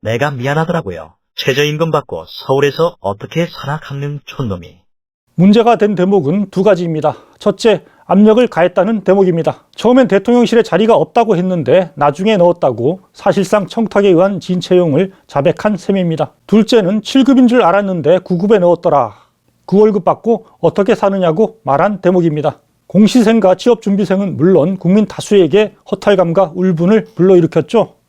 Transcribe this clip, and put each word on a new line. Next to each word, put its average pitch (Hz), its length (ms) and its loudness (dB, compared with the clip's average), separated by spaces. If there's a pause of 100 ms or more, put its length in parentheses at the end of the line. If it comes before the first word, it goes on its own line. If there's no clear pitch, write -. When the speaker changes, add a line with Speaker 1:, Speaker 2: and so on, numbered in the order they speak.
Speaker 1:
내가 117 300 -4
미안하더라고요. 135 800 -6 (220)
최저임금 151 560 -4
받고 92 340 -6
서울에서 - 720 -4
어떻게 101 460 -6
살아, 151 320 -10
강릉 143 480 -10
촌놈이. 90 540 -10 (560)
Speaker 2:
문제가 208 400 4
된 208 180 -2
대목은 185 560 -2
두 185 120 -4
가지입니다. 165 520 0 (240)
첫째, 202 460 -2 (220)
압력을 214 400 4
가했다는 190 560 -2
대목입니다. 180 600 0 (100)
처음엔 247 340 2
대통령실에 233 540 2
자리가 208 340 2
없다고 214 400 0
했는데 180 600 0
나중에 156 400 0
넣었다고 170 640 0 (120)
사실상 196 540 -2
청탁에 208 420 -2
의한 185 300 2
지인 180 220 -4
채용을 180 520 0 (140)
자백한 175 500 -2
셈입니다. 170 560 -4 (140)
둘째는 208 560 0
칠 269 220 0
급인 254 240 4
줄 240 140 2
알았는데 180 580 0
구 180 180 -6
급에 208 200 2
넣었더라. 165 560 0 (520)
그 190 140 2
월급 208 240 2
받고 196 420 -2 (140)
어떻게 190 340 0
사느냐고 196 680 -2
말한 175 360 0
대목입니다. 165 600 -2 (260)
공시생과 208 680 2
취업준비생은 202 800 -2
물론 170 400 2
국민 190 300 0
다수에게 196 680 0 (160)
허탈감과 185 640 0
울분을 185 520 0 (100)
불러일으켰죠. 175 800 2 (140)